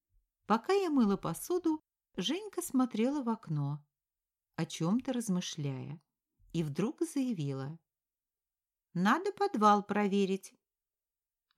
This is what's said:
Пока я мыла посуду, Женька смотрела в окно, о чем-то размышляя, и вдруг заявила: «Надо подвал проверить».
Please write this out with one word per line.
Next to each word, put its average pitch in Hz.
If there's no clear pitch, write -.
Пока 233
я 392
мыла 220
посуду, 320
Женька 339
смотрела 254
в 233
окно, 147
о 160
чем-то 208
размышляя, 151
и 165
вдруг 180
заявила: 160
«Надо 277
подвал 214
проверить». 196